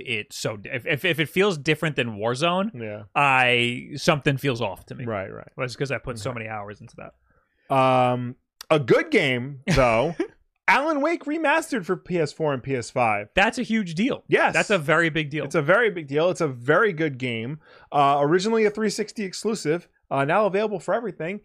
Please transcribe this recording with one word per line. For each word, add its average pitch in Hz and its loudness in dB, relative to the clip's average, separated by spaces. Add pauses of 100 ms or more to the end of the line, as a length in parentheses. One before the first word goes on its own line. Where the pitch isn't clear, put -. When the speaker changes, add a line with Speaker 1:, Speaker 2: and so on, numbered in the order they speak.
Speaker 1:
it 107 -6
so 113 -6
di-, 98 -16
if, 113 -8
if, 160 -2
if 160 0
it 151 0
feels 185 2
different 151 -2
than 117 -2
Warzone, 170 -2 (100)
Speaker 2:
Yeah. 107 -10 (120)
Speaker 1:
I, 123 2
something 143 0
feels 127 -2
off 98 -8
to 123 -14
me. 123 -10
Speaker 2:
Right, 101 -6
right. - -16
Speaker 1:
Well, 131 -4
it's 123 -8
'cause 139 -6
I 120 -2
put 117 -10
so 107 -6
Speaker 2:
Okay. 120 -8
Speaker 1:
many 110 -10
hours 104 -12
into 117 -20
that. - -10
Speaker 2:
Um, 127 2 (340)
a 214 4
good 247 2
game, 135 0 (140)
though, 127 4 (280)
Speaker 1:
<laughs> - -20
Speaker 2:
Alan 277 2
Wake 320 -2
remastered 294 -2
for 185 -2
P 175 -4
S 151 0
four 151 -2
and 127 -4
P 135 -4
S 120 -4
five. 110 0
Speaker 1:
That's 220 2
a 254 -2
huge 196 -2
deal. 220 -2
Speaker 2:
Yes. 226 2
Speaker 1:
That's 165 2
a 208 4
very 160 2
big 151 -2
deal. 147 -6
Speaker 2:
It's 143 -4
a 165 2
very 202 4
big 175 -6
deal. 151 2
It's 175 -2
a 160 2
very 151 2
good 151 -2
game. 123 -6 (340)
Uh, 143 4
originally 190 2
a 208 4
three 214 -2
sixty 208 -6
exclusive, 175 -4 (240)
uh, 139 0
now 185 2
available 202 -2
for 175 -2
everything 202 -6